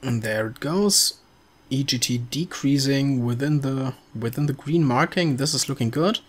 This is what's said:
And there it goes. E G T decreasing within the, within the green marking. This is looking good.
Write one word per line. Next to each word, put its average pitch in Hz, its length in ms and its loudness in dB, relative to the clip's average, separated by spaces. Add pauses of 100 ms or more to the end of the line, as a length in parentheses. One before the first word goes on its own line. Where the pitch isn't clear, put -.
And 120 200 -2
there 110 260 -2
it 113 120 -12
goes. 196 540 2 (540)
E 135 160 0
G 131 140 0
T 123 200 -2
decreasing 139 1040 0
within 135 360 0
the, 135 340 -4 (240)
within 117 280 -2
the 139 60 0
green 156 320 0
marking. 147 520 2
This 143 180 0
is 131 140 -2
looking 127 220 0
good. 170 380 0